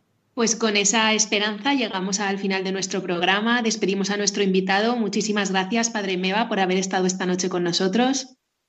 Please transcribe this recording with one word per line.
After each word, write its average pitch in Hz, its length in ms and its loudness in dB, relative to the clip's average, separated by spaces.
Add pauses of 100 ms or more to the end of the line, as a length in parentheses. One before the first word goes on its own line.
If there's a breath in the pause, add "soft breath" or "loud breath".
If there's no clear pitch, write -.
(400)
Pues 214 160 2
con 214 220 0
esa 220 340 2
esperanza 214 640 0
llegamos 196 480 -2
al 196 180 -2
final 190 240 -2
de 190 80 -2
nuestro 190 320 -4
programa. 190 580 0
Despedimos 196 480 0
a 202 60 0
nuestro 202 260 -2
invitado. 196 540 2
Muchísimas 208 560 -2
gracias, 208 380 0
Padre 196 260 -2
Meva, 185 320 0
por 208 140 0
haber 185 160 2
estado 190 280 0
esta 185 200 0
noche 180 240 0
con 180 140 -2
nosotros. 190 720 0 (320)